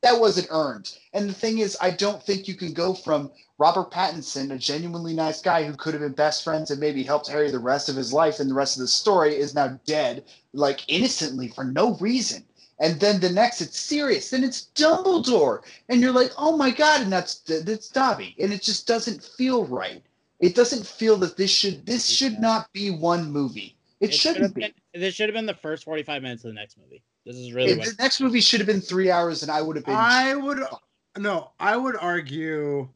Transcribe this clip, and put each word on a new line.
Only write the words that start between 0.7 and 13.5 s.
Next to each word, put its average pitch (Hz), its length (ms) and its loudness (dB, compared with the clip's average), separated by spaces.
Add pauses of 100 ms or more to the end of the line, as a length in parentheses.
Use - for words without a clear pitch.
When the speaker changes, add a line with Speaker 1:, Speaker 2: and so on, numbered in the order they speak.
Speaker 1:
And 202 120 -2
the 196 60 -6
thing 220 280 -2
is, 202 200 0
I 185 120 2
don't 202 300 -2
think 196 240 -4
you 190 80 -8
can 170 200 -8
go 175 180 0
from 147 380 -2 (260)
Robert 170 340 2
Pattinson, 147 600 -4
a 131 60 -8
genuinely 170 560 -6
nice 156 260 -2
guy 170 240 2
who 147 100 -6
could 156 200 -6
have 147 80 -6
been 143 100 -4
best 151 320 0
friends 156 260 -4
and 139 100 -4
maybe 147 220 -2
helped 143 260 0
Harry 147 220 0
the 127 80 -4
rest 127 300 0
of 135 80 -4
his 123 160 -4
life, 151 280 2
and 135 100 0
the 131 40 -2
rest 135 220 0
of 131 60 -6
the 123 60 -4
story 156 480 4
is 135 180 -2
now 143 140 2 (180)
dead, 135 380 -2 (280)
like, 139 360 0
innocently 147 600 -2
for 131 160 -10
no 165 300 2
reason. 226 500 -2 (340)
And 160 220 2
then 202 200 4
the 180 100 2
next, 214 320 2